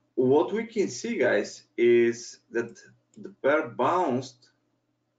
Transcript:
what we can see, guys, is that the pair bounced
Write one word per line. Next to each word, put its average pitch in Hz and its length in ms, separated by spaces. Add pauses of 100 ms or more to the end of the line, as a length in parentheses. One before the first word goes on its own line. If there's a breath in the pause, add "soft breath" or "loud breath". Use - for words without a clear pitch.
(140)
what 151 400
we 220 120
can 202 220
see, 226 300
guys, 107 460 (120)
is 117 640 (140)
that 113 280 (380)
the 101 120 (120)
pair 151 280
bounced 135 800 (680)